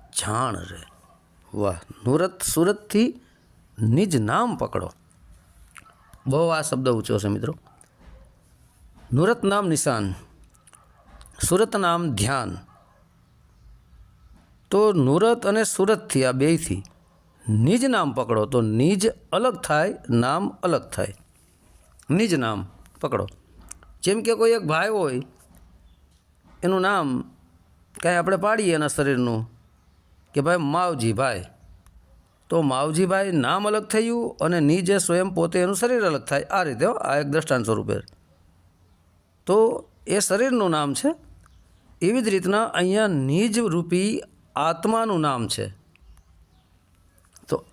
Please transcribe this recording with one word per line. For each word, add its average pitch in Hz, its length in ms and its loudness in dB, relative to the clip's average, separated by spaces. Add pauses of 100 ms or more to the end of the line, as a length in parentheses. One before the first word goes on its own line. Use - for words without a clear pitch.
(200)
જાણ 110 360 -2
રે." 87 260 -14 (720)
વાહ. 98 260 -2 (260)
નુરત 165 360 0
સુરતથી 208 760 0 (640)
નિજ 151 340 2
નામ 151 400 0
પકડો. 107 360 -6 (1300)
બહુ 151 220 2
આ 160 140 0
શબ્દ 131 260 -2
ઊંચો 110 300 0
છે 101 100 -4
મિત્રો. 101 260 -2 (1600)
નુરત 202 320 2
નામ 196 220 0
નિશાન, 113 480 -2 (1300)
સુરત 214 280 2
નામ 170 380 0
ધ્યાન. 110 420 -2 (2250)
તો 208 220 4
નુરત 180 540 2
અને 214 180 2
સુરતથી, 196 600 0
આ 127 80 2
બેયથી 135 500 0 (640)
નિજ 143 360 4
નામ 190 280 0
પકડો. 110 340 0
તો 135 140 0
નિજ 139 460 2 (260)
અલગ 208 280 0
થાય, 160 340 0 (160)
નામ 131 380 2 (140)
અલગ 165 280 -2
થાય. 98 240 -4 (960)
નિજ 185 240 2
નામ 110 340 -2 (320)
પકડો. 117 260 -4 (760)
જેમ 202 200 0
કે 226 120 0
કોઈ 226 160 2
એક 226 120 2
ભાઈ 165 260 0
હોય, 156 340 -2 (1400)
એનું 185 180 0
નામ 160 540 -2 (680)
કાંઈ 175 140 0
આપણે 175 200 0
પાડીએ 202 380 0
એના 151 140 0
શરીરનું 123 640 -2 (840)
કે 139 60 -2
ભાઈ 170 160 2
માવજીભાઈ, 135 880 -2 (1040)
તો 165 140 2
માવજીભાઈ 170 720 0
નામ 165 360 0
અલગ 214 180 -2
થયું 233 540 -2
અને 165 200 0
નિજ 170 300 2
એ 202 80 4
સ્વયં 185 320 0
પોતે 170 300 0
એનું 185 140 2
શરીર 240 280 0
અલગ 151 220 0
થાય. 143 180 -2
આ 190 200 -2
રીતે 135 240 -2
હો, 240 60 2
આ - 240 -2
એક 147 100 0
દ્રષ્ટાંત 139 380 0
સ્વરૂપે. 107 300 -2 (1500)
તો 220 420 2 (180)
એ 202 140 0
શરીરનું 208 500 2
નામ 143 240 0
છે. 311 200 0 (880)
એવી 226 200 2
જ 214 60 0
રીતના 196 360 0
અહીંયા 185 420 0
નિજ 180 520 0
રૂપી 175 640 0 (340)
આત્માનું 180 640 0
નામ 127 280 0
છે. 101 260 -6 (1700)
તો - 240 -4